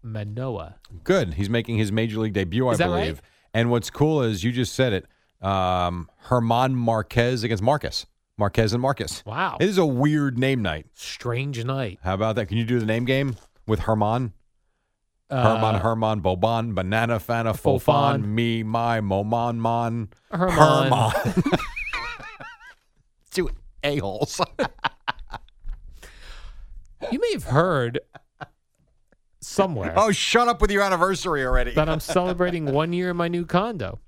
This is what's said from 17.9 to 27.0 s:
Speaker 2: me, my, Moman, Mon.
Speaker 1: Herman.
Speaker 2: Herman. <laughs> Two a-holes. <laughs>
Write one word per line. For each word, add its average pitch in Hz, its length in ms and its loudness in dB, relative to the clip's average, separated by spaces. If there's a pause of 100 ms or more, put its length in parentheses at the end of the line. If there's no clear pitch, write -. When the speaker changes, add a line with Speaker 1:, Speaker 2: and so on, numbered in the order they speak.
Speaker 2:
me, 113 380 0
my, 117 380 0
Moman, 107 580 0
Mon. 117 500 -2 (220)
Speaker 1:
Herman. 156 600 4
Speaker 2:
Herman. 127 520 2 (100)
<laughs> - 1800 -10
Two 180 200 -2 (340)
a-holes. 143 640 -2
<laughs> - 40 -18 (2500)